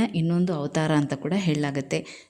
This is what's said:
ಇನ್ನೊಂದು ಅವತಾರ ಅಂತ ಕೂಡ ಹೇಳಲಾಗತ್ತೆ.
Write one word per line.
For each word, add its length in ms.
ಇನ್ನೊಂದು 380
ಅವತಾರ 380
ಅಂತ 220
ಕೂಡ 220
ಹೇಳಲಾಗತ್ತೆ. 960